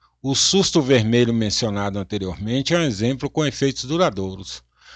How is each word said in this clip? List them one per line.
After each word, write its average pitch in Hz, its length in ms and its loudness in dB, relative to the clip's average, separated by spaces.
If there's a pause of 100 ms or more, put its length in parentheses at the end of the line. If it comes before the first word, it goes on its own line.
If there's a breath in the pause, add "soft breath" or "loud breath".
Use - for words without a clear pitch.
(200)
O 135 140 -2
surto 180 480 2
vermelho 120 500 4
mencionado 101 680 -2
anteriormente 104 760 -4
é 175 40 2
um 170 40 2
exemplo 127 480 -2
com 156 160 0
efeitos 135 380 -2
duradouros. 98 760 -2 (360 loud breath)